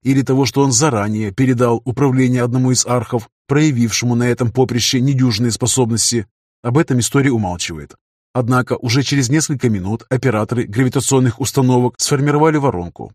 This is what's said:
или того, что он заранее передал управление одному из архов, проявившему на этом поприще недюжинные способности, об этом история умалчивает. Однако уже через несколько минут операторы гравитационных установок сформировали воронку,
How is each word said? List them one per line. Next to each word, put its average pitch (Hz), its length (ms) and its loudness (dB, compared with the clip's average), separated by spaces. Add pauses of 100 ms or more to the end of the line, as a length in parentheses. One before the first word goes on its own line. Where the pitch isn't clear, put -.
или 135 200 2
того, 135 220 0
что 139 180 0
он 139 80 2
заранее 107 640 0
передал 123 520 2
управление 127 580 0
одному 127 280 0
из 123 160 0
архов, 120 420 -4 (200)
проявившему 123 680 2
на 120 100 0
этом 120 280 0
поприще 123 480 0
недюжинные 123 500 2
способности, 113 760 -2 (360)
об 123 160 0
этом 139 220 2
история 135 320 0
умалчивает. 87 640 -6 (360)
Однако 127 440 -2
уже 127 260 -2
через 135 260 0
несколько 139 400 0
минут 101 400 -4
операторы 113 560 -2
гравитационных 127 760 0
установок 127 580 2
сформировали 147 580 2
воронку, 92 580 -4